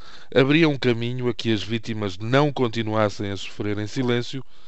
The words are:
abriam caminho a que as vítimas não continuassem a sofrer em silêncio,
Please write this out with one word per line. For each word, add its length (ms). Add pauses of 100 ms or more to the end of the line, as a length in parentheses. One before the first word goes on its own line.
(340)
abriam 420
caminho 520
a 60
que 180
as 100
vítimas 560
não 340
continuassem 800
a 60
sofrer 420
em 80
silêncio, 580 (240)